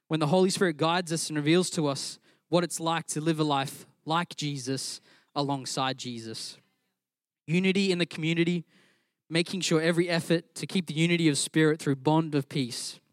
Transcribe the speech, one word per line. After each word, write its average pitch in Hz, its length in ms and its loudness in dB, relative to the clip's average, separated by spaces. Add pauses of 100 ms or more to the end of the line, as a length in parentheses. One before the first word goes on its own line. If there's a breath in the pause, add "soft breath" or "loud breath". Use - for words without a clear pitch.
When 160 100 2
the 156 80 2
Holy 185 220 6
Spirit 170 280 0
guides 165 340 0
us 160 180 -4
and 151 80 -4
reveals 165 340 4
to 151 160 0
us - 320 -6 (300 soft breath)
what 175 140 4
it's - 160 -6
like 165 280 -2
to 151 140 -4
live 156 180 0
a 156 40 2
life 139 440 -2 (180)
like 165 300 -2
Jesus, 135 680 -6 (320 soft breath)
alongside 135 640 -2
Jesus. 113 600 -12 (920)
Unity 190 440 2
in 175 60 2
the 175 80 2
community, 170 600 0 (640 soft breath)
making 170 320 -2
sure 156 200 2
every 170 260 2
effort 170 480 0
to 151 120 -10
keep 185 180 -2
the 160 80 -8
unity 165 340 2
of 139 100 2
spirit 156 420 2
through 139 160 0
bond 151 400 2
of 139 120 0
peace. - 520 -6 (140)